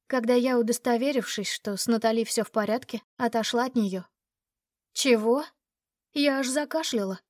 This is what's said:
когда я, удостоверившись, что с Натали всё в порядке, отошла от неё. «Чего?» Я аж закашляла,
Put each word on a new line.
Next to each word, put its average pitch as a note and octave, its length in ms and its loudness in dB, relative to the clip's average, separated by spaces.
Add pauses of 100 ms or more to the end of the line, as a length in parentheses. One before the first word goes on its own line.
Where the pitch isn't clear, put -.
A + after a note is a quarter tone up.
когда B3 300 0
я, B3 240 2
удостоверившись, A#3 920 -2
что - 240 -6
с - 120 -6
Натали A3+ 360 2
всё G#3+ 200 -2
в - 80 -10
порядке, G#3+ 500 -2 (160)
отошла A#3+ 480 0
от B3+ 80 -6
неё. F#3+ 300 0 (880)
«Чего?» A#3+ 520 2 (680)
Я C#4+ 240 2
аж C4 100 0
закашляла, B3+ 720 -2 (100)